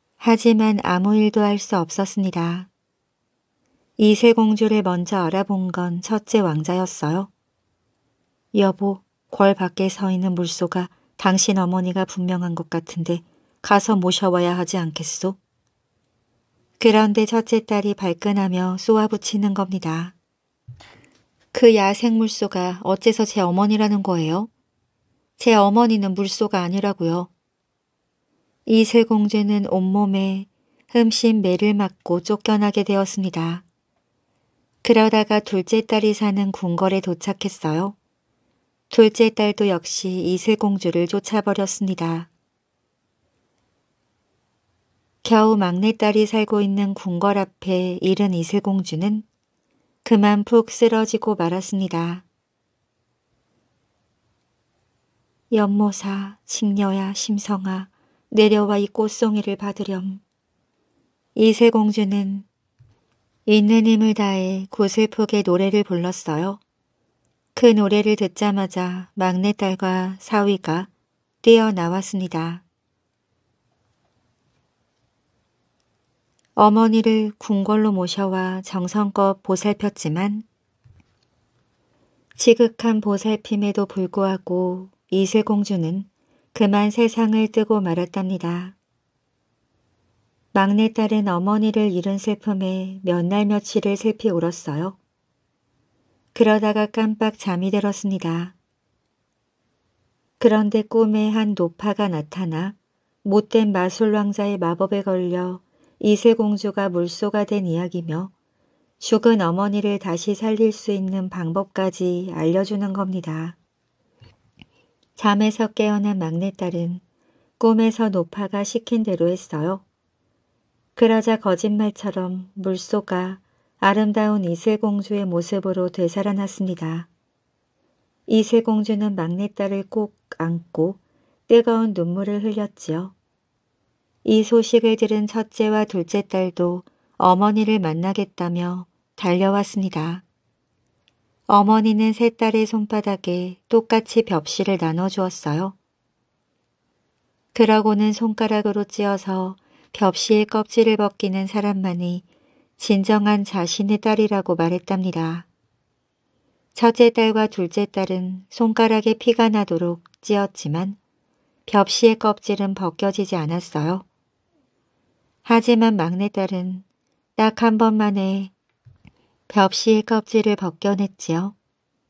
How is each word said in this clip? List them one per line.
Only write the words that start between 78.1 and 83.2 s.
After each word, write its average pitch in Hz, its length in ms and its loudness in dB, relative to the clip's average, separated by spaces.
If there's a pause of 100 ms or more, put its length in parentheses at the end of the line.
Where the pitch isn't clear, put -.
정성껏 196 800 -2
보살폈지만 202 1000 -4 (1900)
지극한 226 640 2
보살핌에도 208 840 -2